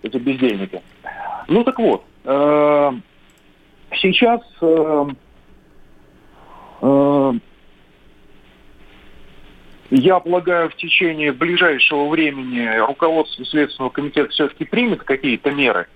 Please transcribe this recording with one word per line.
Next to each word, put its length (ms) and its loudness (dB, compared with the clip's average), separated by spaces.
Эти 140 -6
бездельники. 640 -2
Ну 160 2
так 160 -2
вот, 240 0
э, 680 2
сейчас, 460 2
э, 440 2
э, 520 4
я 280 4
полагаю, 500 0
в 60 -14
течение 560 -2
ближайшего 760 0
времени 800 -2
руководство 600 -2
Следственного 460 -2
комитета 380 -2
все-таки 360 -4
примет 380 -2
какие-то 480 -2
меры. 440 0